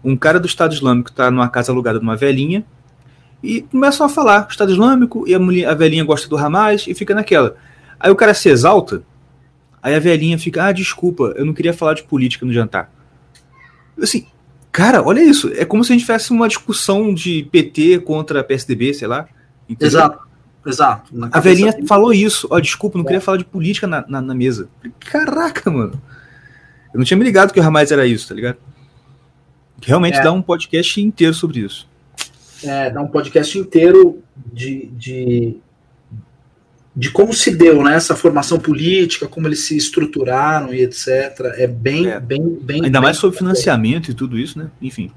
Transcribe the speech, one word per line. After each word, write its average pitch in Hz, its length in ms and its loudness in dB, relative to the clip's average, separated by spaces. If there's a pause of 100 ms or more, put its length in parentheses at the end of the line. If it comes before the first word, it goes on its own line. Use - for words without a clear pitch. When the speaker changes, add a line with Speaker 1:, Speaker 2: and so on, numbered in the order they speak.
Speaker 1:
Um 131 140 -2
cara 160 240 2
do 175 60 -6
Estado 165 260 -2
Islâmico 123 380 -2
tá 127 200 0
numa 127 160 0
casa 120 240 -4
alugada 120 260 -2
de 110 60 -4
uma 113 140 -4
velhinha 139 480 -2 (760)
e 226 200 -6
começam 277 440 0
a 285 40 2
falar, 214 400 2
Estado 190 240 0
Islâmico, 240 520 2
e 180 80 2
a 185 60 2
mulher, 180 300 0
a 160 40 2
velhinha 160 300 2
gosta 147 240 -2
do 151 100 -4
Hamas 202 480 0
e 180 80 -8
fica 196 220 -4
naquela. 170 400 2 (420)
Aí 185 140 2
o 190 40 8
cara 214 180 4
se 190 160 2
exalta, 139 540 2 (800)
aí 202 140 -2
a - 40 4
velhinha 165 380 2
fica, 160 280 -4
"Ah, 202 80 2
desculpa, 175 640 -2
eu 139 80 -2
não 156 80 -2
queria 170 200 -2
falar 160 200 -2
de 156 100 -8
política 127 420 -2
no 123 60 -2
jantar." 110 400 -4 (1080)
Assim, - 260 -4 (420)
cara, 202 320 2
olha 208 220 2
isso, 285 320 4
é - 80 -2
como 208 200 0
se 247 100 2
a - 20 6
gente 240 100 4
tivesse 226 260 -2
uma 226 180 2
discussão 208 640 -2
de 160 360 -4
P 160 140 4
T 165 360 2
contra 156 440 -4
P 135 100 -2
S 127 140 -6
D 123 80 -2
B, 127 180 -2
sei 131 140 -8
lá. 135 200 -8 (400)
Entendeu? 117 200 -2
Speaker 2:
Exato, 151 320 2 (480)
exato. 127 500 -2
Na 117 80 -8
Speaker 1:
A 117 60 -10
Speaker 2:
cabeça 165 240 4
Speaker 1:
velhinha 208 180 2
Speaker 2:
dele. 285 140 -8
Speaker 1:
falou 214 260 4
isso, 202 380 0
ó, 170 80 2
desculpa, 185 400 -4
não 165 60 -4
Speaker 2:
É. - 20 -6
Speaker 1:
queria 190 140 -2
falar 190 160 -2
de 180 80 -6
política 185 420 -6
na, 160 200 -6
na, 135 140 -8
na 131 140 -8
mesa. 123 340 -4 (300)
Caraca, 311 720 -4
mano. 117 280 -4 (960)
Eu 120 60 -4
não 127 60 0
tinha 185 120 2
me 220 60 2
ligado 196 280 4
que - 80 2
o 165 40 4
Hamas 151 280 4
era 139 140 2
isso, 120 220 -2
tá 98 80 -12
ligado? 120 220 -8 (1200)
Realmente 170 380 0
Speaker 2:
É. 135 40 0
Speaker 1:
dá 160 80 4
um 185 120 -2
podcast 170 580 -2
inteiro 175 320 2
sobre 156 280 -4
isso. - 280 -12 (760)
Speaker 2:
É, 139 280 -4
dá 139 100 -8
um 147 60 -6
podcast 151 500 -2
inteiro 180 640 6 (320)
de, 131 400 -10
de, 120 640 -4 (1400)
de 123 140 -4
como 226 240 2
se - 220 0
deu, 160 260 6
né, 143 140 4
essa 165 200 0
formação 156 440 0
política, 165 680 0
como 160 200 -6
eles 151 140 -4
se - 140 -6
estruturaram 147 960 -2
e 127 120 -2
et 123 100 -2
cetera. 131 640 -4
É 127 80 0
bem, 135 420 -2
Speaker 1:
É. 104 120 -6
Speaker 2:
bem, 151 420 -4
bem, 143 220 -6
Speaker 1:
Ainda 135 160 2
Speaker 2:
bem 131 80 4
Speaker 1:
mais 165 100 0
sobre 185 200 0
financiamento 165 760 -2
e - 20 -6
tudo 123 240 -8
isso, 135 220 -8
né? 156 100 -12 (100)
Enfim. 127 360 -10